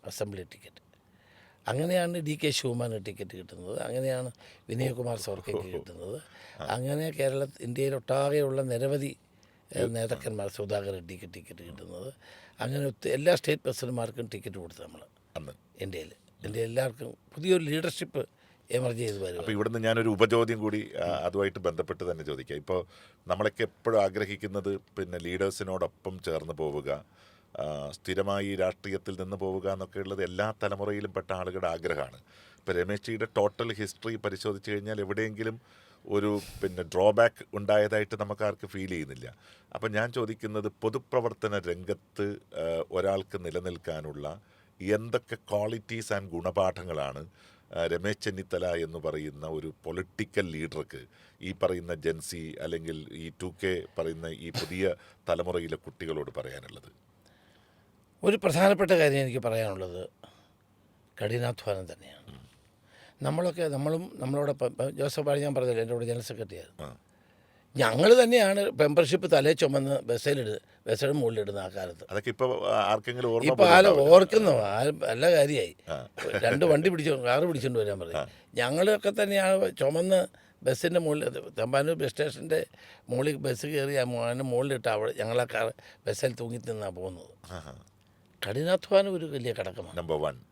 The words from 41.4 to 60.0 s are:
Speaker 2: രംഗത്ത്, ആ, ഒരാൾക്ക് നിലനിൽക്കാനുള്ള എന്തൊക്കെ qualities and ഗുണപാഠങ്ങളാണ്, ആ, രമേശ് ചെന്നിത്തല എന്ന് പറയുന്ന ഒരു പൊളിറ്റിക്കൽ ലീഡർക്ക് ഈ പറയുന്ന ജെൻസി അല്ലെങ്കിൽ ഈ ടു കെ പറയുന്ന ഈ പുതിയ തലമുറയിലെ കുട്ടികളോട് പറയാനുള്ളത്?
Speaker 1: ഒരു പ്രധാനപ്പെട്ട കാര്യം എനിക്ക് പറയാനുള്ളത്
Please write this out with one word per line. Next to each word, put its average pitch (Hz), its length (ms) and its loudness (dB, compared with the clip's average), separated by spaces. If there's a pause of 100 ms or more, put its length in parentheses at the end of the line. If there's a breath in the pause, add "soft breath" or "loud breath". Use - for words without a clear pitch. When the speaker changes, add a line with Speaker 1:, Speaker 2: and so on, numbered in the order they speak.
Speaker 2:
രംഗത്ത്, 92 760 -6
ആ, 82 540 -4
ഒരാൾക്ക് 95 540 -2
നിലനിൽക്കാനുള്ള 80 960 -8 (400 soft breath)
എന്തൊക്കെ 110 540 -2
qualities 107 840 -4
and 98 120 -10
ഗുണപാഠങ്ങളാണ്, 85 960 -2 (480 soft breath)
ആ, 85 120 0
രമേശ് 87 380 -2
ചെന്നിത്തല 92 420 -4
എന്ന് 85 320 -4
പറയുന്ന 76 480 -6
ഒരു 78 280 -8 (100)
പൊളിറ്റിക്കൽ 90 640 -4
ലീഡർക്ക് 76 560 -8 (360 soft breath)
ഈ 92 100 -8
പറയുന്ന 87 420 -2
ജെൻസി 80 680 -6
അല്ലെങ്കിൽ 80 500 -8
ഈ 80 200 -12 (100)
ടു 90 200 -10
കെ 90 220 -2 (140)
പറയുന്ന 82 280 -6
ഈ 82 240 -10
പുതിയ 90 440 -2 (340 loud breath)
തലമുറയിലെ 85 480 -2
കുട്ടികളോട് 76 600 -8
പറയാനുള്ളത്? - 680 -14 (1160 soft breath)
Speaker 1:
ഒരു 202 140 4
പ്രധാനപ്പെട്ട 190 540 4
കാര്യം 147 280 6
എനിക്ക് 131 200 0
പറയാനുള്ളത് 98 720 -2 (1120 soft breath)